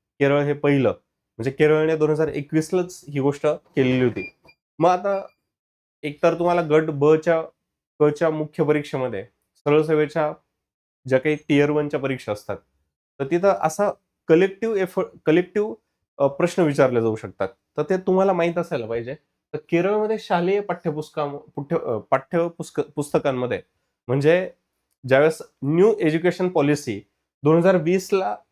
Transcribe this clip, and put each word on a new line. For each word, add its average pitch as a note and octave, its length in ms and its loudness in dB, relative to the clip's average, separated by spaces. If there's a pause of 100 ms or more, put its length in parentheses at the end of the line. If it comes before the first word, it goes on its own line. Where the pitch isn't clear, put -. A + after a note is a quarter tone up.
(200)
केरळ C#3 200 4
हे C#3+ 120 -2
पहिलं, C#3+ 380 2 (480)
म्हणजे A#2 120 -4
केरळने D#3 460 2
दोन D3+ 140 0
हजार D#3 180 0
एकवीसलाच D#3 800 -4
ही C#3+ 120 -6
गोष्ट C#3 260 -2
केलेली B2+ 580 0
होती. G#2 300 -4 (440)
मग E3 120 4
आता G3 360 -4 (760)
एकतर D3+ 320 0
तुम्हाला F3 360 0
गट D#3 200 2
ब D3 240 4
च्या, D#3+ 280 0 (580)
क D3+ 40 6
च्या D3+ 260 2
मुख्य D#3 340 -4
परीक्षेमध्ये C3+ 600 0 (320)
सरळ D3+ 260 2
सेवेच्या D3+ 500 0 (760)
ज्या C3 100 4
काही D3+ 180 0 (120)
टिअर D3 220 4
वनच्या D3 300 -2
परीक्षा C3 320 -6
असतात, G#2 240 -8 (640)
तर C#3+ 40 -2
तिथं F3 240 0
असा G3 420 0 (380)
कलेक्टिव्ह F#3+ 520 2
एफर्ट, F#3 280 -4 (180)
कलेक्टिव्ह, F3+ 480 0 (440)
अ, C#3 80 2
प्रश्न E3+ 360 0
विचारले C#3 380 2
जाऊ A2+ 160 -2
शकतात, G2 320 -8 (280)
तर D3+ 60 -4
ते F#3 140 -2
तुम्हाला F#3+ 360 2
माहीत E3+ 260 0
असायला D3 280 -6
पाहिजे. A#2 280 -8 (380)
तर D3 60 -8 (100)
केरळमध्ये G#3 500 0
शालेय F#3 420 -2
पाठ्यपुस्तका-, D3+ 760 -6
पुठ्य-, C#3+ 420 -8
अ, A#2 200 -4
पाठ्यपुस्तक-, E3 960 -4
पुस्तकांमध्ये, C3 640 -2 (460)
म्हणजे D3+ 420 2 (580)
ज्यावेळेस D3 340 4 (220)
न्यू F3 360 4
एज्युकेशन E3+ 480 0
पॉलिसी C#3+ 520 0 (420)
दोन D3+ 140 4
हजार F3+ 200 4
वीसला F#3 600 -2 (160)